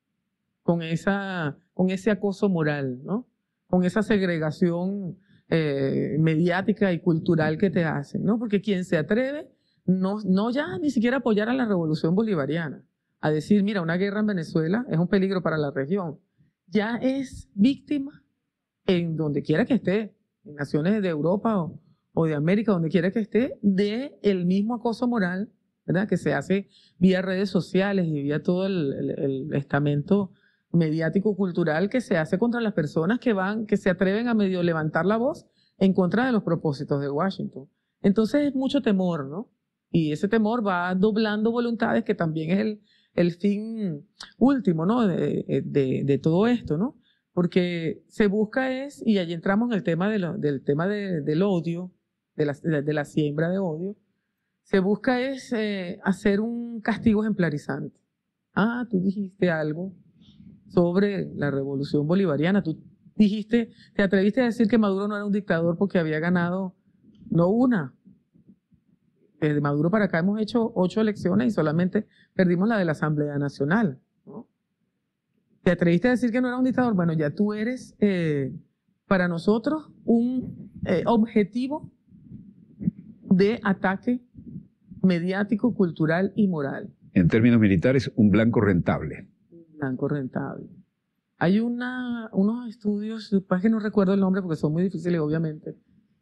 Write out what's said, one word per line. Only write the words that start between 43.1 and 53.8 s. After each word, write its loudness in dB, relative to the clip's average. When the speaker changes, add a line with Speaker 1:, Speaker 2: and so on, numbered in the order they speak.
Speaker 1:
el 2
fin -4
último, 2
¿no? 2
De, -2
de, 0
de 2
todo 2
esto, 0
¿no? -2
Porque 0
se 2
busca 0
es, -8
y 2
allí -4
entramos 0
en 0
el -2
tema 0
de -2
lo, -4
del -2
tema 0
de, -4
del 0
odio, -2
de 0
la, -2
de, -2
de -2
la -2
siembra -2
de -2
odio, -6